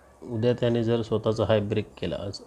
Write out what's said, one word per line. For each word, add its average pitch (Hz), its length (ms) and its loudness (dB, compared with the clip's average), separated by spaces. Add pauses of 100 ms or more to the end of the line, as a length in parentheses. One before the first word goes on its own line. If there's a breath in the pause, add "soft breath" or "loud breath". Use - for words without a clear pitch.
(300)
उद्या 120 220 2
त्याने 120 320 0
जर 117 180 2
स्वतःचा 110 420 0
हाय 110 160 4
ब्रेक 107 280 -2 (100)
केला, 82 220 -4
आज, 98 260 -10